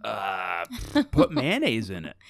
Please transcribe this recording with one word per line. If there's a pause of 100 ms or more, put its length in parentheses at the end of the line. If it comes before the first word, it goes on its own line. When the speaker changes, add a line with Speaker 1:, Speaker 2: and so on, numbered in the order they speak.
Speaker 1:
Uh, (220)
Speaker 2:
<laughs>
Speaker 1:
put
mayonnaise
in
it." (120)